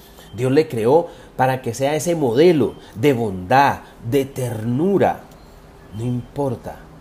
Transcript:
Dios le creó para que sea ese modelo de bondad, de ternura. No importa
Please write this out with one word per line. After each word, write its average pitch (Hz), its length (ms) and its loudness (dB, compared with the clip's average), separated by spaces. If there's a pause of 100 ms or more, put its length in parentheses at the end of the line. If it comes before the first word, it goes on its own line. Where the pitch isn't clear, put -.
(360)
Dios 127 160 -2
le 156 160 4
creó 127 400 2 (300)
para 127 240 0
que 117 120 -6
sea 139 220 -2
ese 170 200 -2
modelo 139 580 4 (220)
de 139 180 2
bondad, 110 680 0 (280)
de 139 160 0
ternura. 123 960 -2 (760)
No 113 100 -8
importa 123 760 -6 (220)